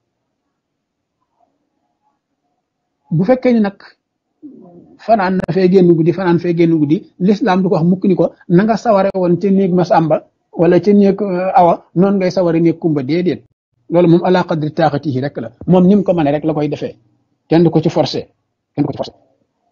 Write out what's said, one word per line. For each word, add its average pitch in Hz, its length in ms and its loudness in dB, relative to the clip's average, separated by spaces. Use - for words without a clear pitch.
Bu 180 140 -2
fekkee 254 300 0
ni 226 60 2
nag 196 180 -4
fanaan 190 420 -2
na - 140 -10
fee 185 160 0
génn 180 260 4
guddi, 160 160 0
fanaan 170 260 -2
fee 175 160 -4
génn 165 240 0
guddi, 151 180 0
lislaam 190 440 0
du 185 60 -2
ko 196 80 0
wax 156 80 0
mukk 185 200 0
ni 190 100 2
ko, - 200 -2
"Na 175 160 2
nga 220 120 0
saware 196 380 0
woon 180 260 0
ca 202 100 -2
néeg 190 220 0
ma 180 120 0
Sàmba 160 320 0
wala 180 280 2
ca 202 120 0
néeg, 196 300 4
euh, 185 320 -4
Awa, 175 200 4
noonu 196 240 2
ngay 185 120 0
saware 170 300 0
néeg 165 180 0
Kumba." 147 240 -2
Déedéet. 151 420 -4
Loolu 175 180 2
moom, 175 160 4
"Ala 180 200 0
qadri 151 300 -4
taaqatihi" 143 460 -2
rek - 180 -8
la. 117 100 -12
Moom 180 200 4
ni 202 100 4
mu 190 60 2
ko 190 100 -2
mënee 151 200 0
rek 151 120 -4
la 156 80 -2
koy 151 160 -2
defee. 139 280 -10
Kenn 165 160 4
du 160 60 4
ko 160 100 0
ci 165 80 -2
forcé. 156 320 -2
Kenn 143 100 -4
du - 40 -2
ko - 40 -8
ci - 60 -12
forcé. - 140 -10